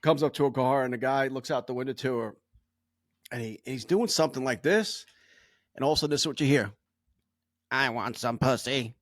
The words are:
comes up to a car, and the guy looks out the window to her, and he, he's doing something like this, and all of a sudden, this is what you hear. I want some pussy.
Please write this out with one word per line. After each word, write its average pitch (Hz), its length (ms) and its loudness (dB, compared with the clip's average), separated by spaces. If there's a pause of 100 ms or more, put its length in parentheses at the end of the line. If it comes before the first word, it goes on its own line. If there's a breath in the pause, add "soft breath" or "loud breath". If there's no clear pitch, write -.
comes 156 200 4
up 143 120 2
to 143 120 2
a 139 40 4
car, 131 340 2
and 123 80 -2
the 123 60 -4
guy 135 300 0
looks 131 220 -8
out 135 160 -2
the 131 80 -6
window 131 180 -4
to 131 260 -2
her, 110 180 -4 (920)
and 120 120 -6
he, 110 220 -8
he's 127 200 -8
doing 202 240 2
something 147 360 0
like 127 180 -2
this, 202 420 0 (720 soft breath)
and - 100 -6
all 143 80 4
of 151 60 2
a - 20 0
sudden, 151 100 0
this 143 120 0
is - 40 0
what 151 140 -4
you 151 60 2
hear. 127 260 4 (1000)
I 131 200 2
want 117 280 -4
some 120 200 -2
pussy. 123 640 0